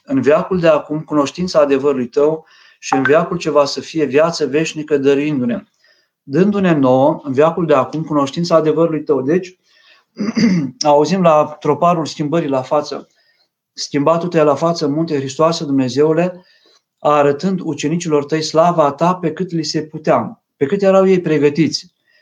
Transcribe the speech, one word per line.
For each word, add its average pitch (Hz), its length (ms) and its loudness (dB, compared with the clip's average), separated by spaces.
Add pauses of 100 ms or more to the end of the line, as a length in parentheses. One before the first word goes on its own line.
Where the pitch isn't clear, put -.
în 135 160 -2
veacul 170 400 2
de 165 80 2
acum, 151 320 0
cunoștința 156 600 -2
adevărului 139 480 0
Tău 156 380 0 (320)
și - 160 -6
în 135 80 2
veacul 165 340 2
ce 165 140 -2
va 143 140 4
să 139 160 -8
fie 156 240 -4
viață 151 420 0
veșnică 151 520 -2
dăruindu-ne. 135 680 0 (580)
Dându-ne 190 500 0
nouă, 139 500 2
în 143 100 -8
veacul 160 340 0
de 147 80 2
acum, 147 280 -2
cunoștința 151 520 -2
adevărului 156 480 2
Tău.” 131 200 0
Deci, 165 360 -2 (560)
<clears throat> 185 680 -2
auzim 151 380 2
la 151 380 2
troparul 156 460 0
schimbării 151 420 -4
la 131 140 -2
față: - 440 -4 (680)
Schimbatul 160 560 -2
Te 165 140 2
la 147 120 4
față, 170 320 -2
munte 156 300 -2
Hristoase, 156 480 -2
Dumnezeule, 151 800 0 (540)
arătând 147 640 0
ucenicilor 151 600 -2
tăi 156 180 -4
slava 156 500 2
ta 170 220 0
pe 175 180 -4
cât 180 180 -6
li 165 140 -4
se 151 180 -4
putea, 151 600 -2 (140)
pe 139 100 -2
cât 196 160 -2
erau 190 260 4
ei 185 120 4
pregătiți. 151 760 0 (280)